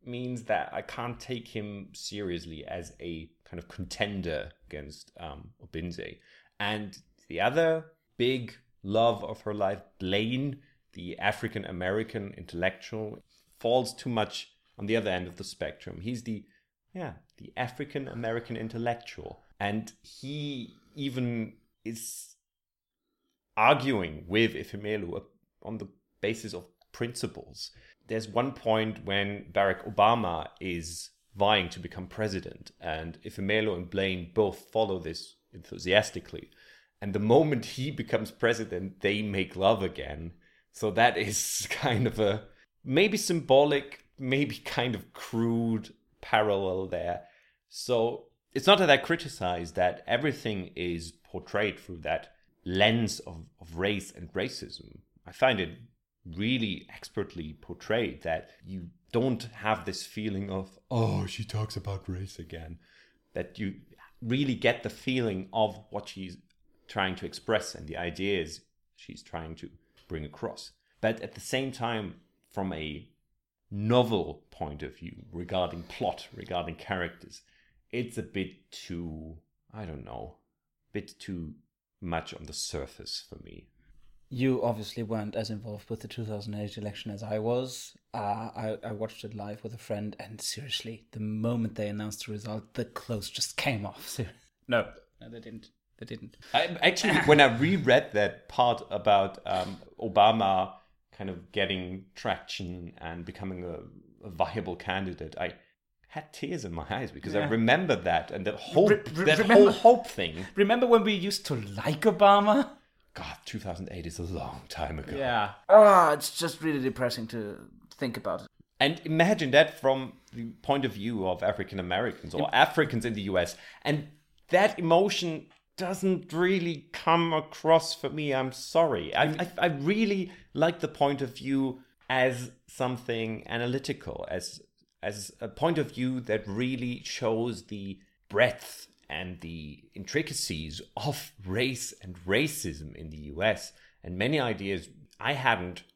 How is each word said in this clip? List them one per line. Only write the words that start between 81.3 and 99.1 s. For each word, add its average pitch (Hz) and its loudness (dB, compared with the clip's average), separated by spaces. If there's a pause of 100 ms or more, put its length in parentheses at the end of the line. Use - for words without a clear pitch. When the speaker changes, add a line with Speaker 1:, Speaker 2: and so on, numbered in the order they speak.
Speaker 1:
much 82 -4
on - -14
the - -14
surface - -8
for - -16
me. - -20 (640)
Speaker 2:
You 127 0
obviously 113 -4
weren't 107 -4
as 110 -4
involved 107 -10
with 113 -6
the 113 -12
two 117 -8
thousand 107 -8
eight 104 -6
election 104 -8
as 101 -8
I 107 -2
was. 123 -4 (180)
Uh, 107 -4
I, 110 -4
I 113 -6
watched 107 -8
it 107 -12
live 104 -10
with 117 -10
a 113 -12
friend, 104 -6
and 107 -14
seriously, 113 -8
the 107 -10
moment 110 -2
they 104 -4
announced 104 -6
the 113 -8
result, 107 -10
the 120 -4
clothes - -8
just - -6
came 110 -2
off. - -12
<laughs> - -10
Ser-, 101 -4 (380)
no, 120 2 (340)
no, 113 -20
they 117 -16
didn't. 113 -16 (280)
They - -12
didn't. - -14 (180)
Speaker 1:
I, 170 2
actually, 180 4 (120)
when 151 10
I 120 8
reread 143 4
that 101 0
part 123 2
about, 101 4